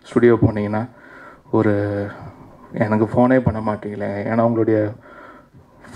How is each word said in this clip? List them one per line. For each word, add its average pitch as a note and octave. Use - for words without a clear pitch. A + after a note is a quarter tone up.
ஸ்டுடியோ A#2+
போனீங்கன்னா G#2+
ஒரு, G2+
எனக்கு G#2+
ஃபோனே B2
பண்ண A2
மாட்டீங்களே?" G2+
ஏன்னா A2+
அவங்களுடைய A2